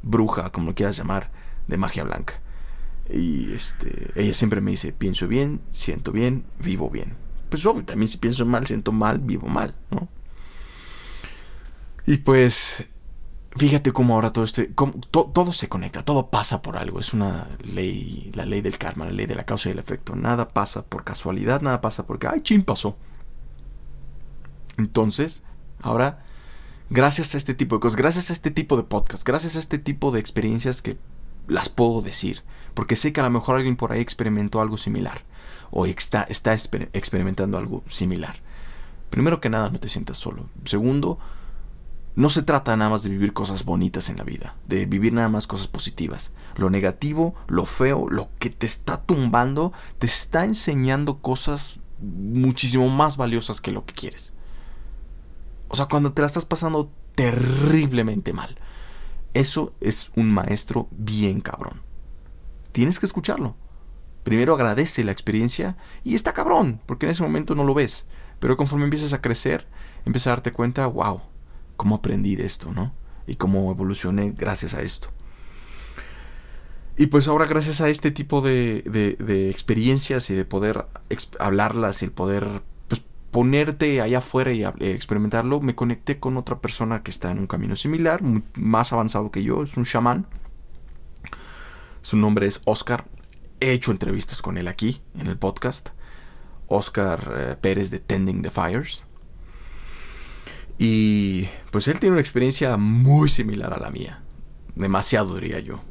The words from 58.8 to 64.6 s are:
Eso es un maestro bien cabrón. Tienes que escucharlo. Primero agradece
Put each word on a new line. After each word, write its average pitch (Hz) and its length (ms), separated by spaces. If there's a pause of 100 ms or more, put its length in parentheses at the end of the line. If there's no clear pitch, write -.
Eso 139 480
es - 340
un 113 160
maestro 104 600
bien 107 500
cabrón. - 400 (880)
Tienes 175 260
que - 80
escucharlo. - 520 (680)
Primero 120 300
agradece 127 500